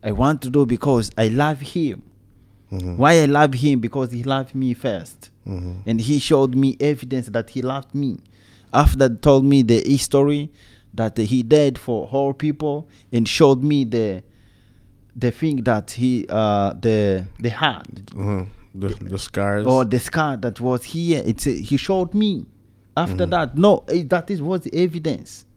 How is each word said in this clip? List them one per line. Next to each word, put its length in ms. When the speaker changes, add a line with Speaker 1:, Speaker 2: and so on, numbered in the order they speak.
Speaker 1:
I 80
want 320
to 60
do 160
because 520
I 120
love 320
him. 420
Speaker 2:
Mm-hmm. 260
Speaker 1:
Why 240
I 40
love 280
him? 260
Because 320
he 120
loved 320
me 180
first. 560
Speaker 2:
Mm-hmm. 420
Speaker 1:
And 120
he 180
showed 360
me 240
evidence 480
that 220
he 120
loved 340
me. 240
After 360
told 360
me 180
the 180
history 680
that 240
he 260
died 360
for 320
all 220
people 540
and 160
showed 360
me 220
the, 360
the 160
thing 320
that 280
he, 380
uh, 440
the, 520
the 100
heart. 380
Speaker 2:
Mm-hmm. 320
The, 100
the 300
scars. 460
Speaker 1:
Or 180
the 160
scar 380
that 240
was 220
here. 420
It's 220
a, 40
he 260
showed 360
me. 320
After 200
Speaker 2:
Mm-hmm. 60
Speaker 1:
that, 260
no, 300
eh, 200
that 220
is, 120
was 300
evidence. 760